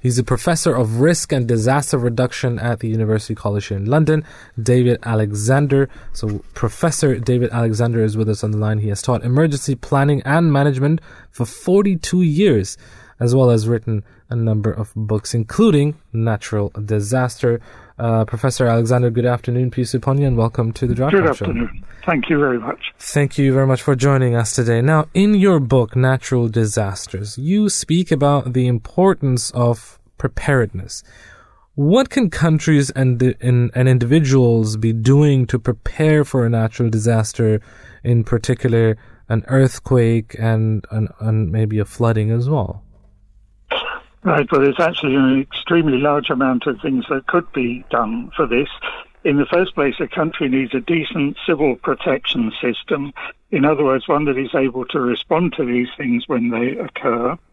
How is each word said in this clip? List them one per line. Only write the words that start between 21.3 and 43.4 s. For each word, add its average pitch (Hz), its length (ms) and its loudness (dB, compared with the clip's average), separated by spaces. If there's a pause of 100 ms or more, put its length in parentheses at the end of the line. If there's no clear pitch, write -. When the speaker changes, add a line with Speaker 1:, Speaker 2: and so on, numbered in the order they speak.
Speaker 1:
Show. 104 80 -6
Speaker 2:
afternoon. - 380 -4 (200)
Thank 151 240 -2
you 151 100 2
very 131 200 2
much. - 400 -10
Speaker 1:
Thank - 400 -2
you 135 160 2
very 135 120 2
much 131 140 2
for 143 140 0
joining 131 400 2
us 117 200 0
today. 117 280 2
Now, 156 320 2
in 208 200 4
your 190 260 4
book, 123 340 2
Natural 127 540 2
Disasters, 104 920 -4
you 196 300 0
speak 180 420 -2
about 143 420 0
the 127 140 2
importance 131 840 0
of 120 460 -2 (200)
preparedness. - 840 -2 (720)
What 190 340 2
can 240 200 0
countries 151 600 2
and, 127 320 0 (180)
and, 123 340 2
and 127 140 2
individuals 123 880 4
be 110 160 0
doing 131 540 4
to 123 120 -2
prepare 151 640 0
for 127 200 0
a 117 60 2
natural 113 400 0
disaster, 110 720 0 (420)
in 117 220 2
particular 113 760 0 (300)
an 113 180 -2
earthquake 123 920 2
and, 110 520 0
and, 107 180 -2 (120)
and 110 320 0
maybe 107 260 0
a 104 60 0
flooding 110 480 0
as 120 180 0
well? 143 320 -4 (1400)